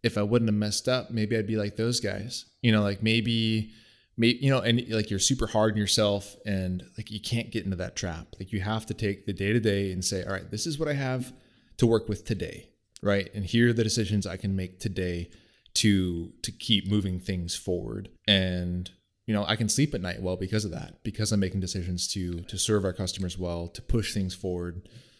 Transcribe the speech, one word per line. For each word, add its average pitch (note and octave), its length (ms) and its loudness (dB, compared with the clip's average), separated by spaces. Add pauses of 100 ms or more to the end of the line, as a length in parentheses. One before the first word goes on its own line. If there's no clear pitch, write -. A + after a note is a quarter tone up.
if A#2 140 2
I G#2 60 2
wouldn't A2+ 260 4
have G#2 60 4
messed G#2 340 0
up, B2+ 220 0
maybe A2 260 0
I'd G#2 100 0
be A2 100 0
like G2+ 200 -2
those A#2+ 240 0
guys." G2+ 440 -6 (160)
You A#2 120 4
know, G#2+ 80 6
like, G2+ 220 0
maybe, A2 680 2 (460)
may-, A#2 240 6
you C3+ 80 4
know, C3 100 6
and, A#2 300 2
like, A2 220 0
you're G2 80 0
super B2 280 2
hard A2 260 4
on G#2 40 0
yourself, G2+ 580 2 (100)
and, F#2 380 -2 (140)
like, G#2 140 -10
you G#2+ 100 -6
can't A#2 300 -2
get G#2 140 -2
into F#2+ 120 -2
that F2+ 180 -6
trap. E2 320 -6 (120)
Like, F#2+ 120 -10
you G#2 100 -2
have A2 260 -2
to G#2+ 60 -6
take G2+ 320 -2
the G#2 80 -4
day G2 200 0
to A#2+ 60 4
day G2 320 2
and F#2 120 -4
say, F#2 200 -2
"All G2 80 -6
right, - 180 -6
this - 160 -6
is D3+ 140 -4
what D#3 100 -2
I C#3+ 40 0
have C3 380 -2 (460)
to - 80 6
work A2+ 240 4
with - 160 -4
today, E2 440 -6 (320)
right? G2+ 340 2
And G2+ 100 -2
here A#2 240 4
are A#2 40 2
the A#2 100 2
decisions G#2+ 420 0
I F#2 120 -6
can G2 180 -2
make F#2 240 -4
today F2 500 -4 (460)
to, F#2 560 4 (100)
to B2 100 -6
keep G2 360 0
moving F#2+ 320 0
things F2 360 -4
forward." G2 540 -4 (180)
And, F2+ 600 2 (380)
you A2 80 -2
know, G#2 100 0
I A2 100 0
can G#2+ 140 0
sleep D3 240 2
at F2+ 80 -4
night F2+ 200 -6
well F#2 160 -2
because G#2 280 -2
of F2 60 -6
that, - 320 -12
because A2 280 -2
I'm G#2 100 4
making F#2+ 180 0
decisions F2+ 540 -4
to, F2 280 -4
to - 160 -10
serve G#2 280 2
our F#2 80 2
customers F2+ 440 -4
well, E2+ 300 -4
to - 140 -12
push - 320 0
things F#2+ 200 -2
forward, F2 540 -6 (320)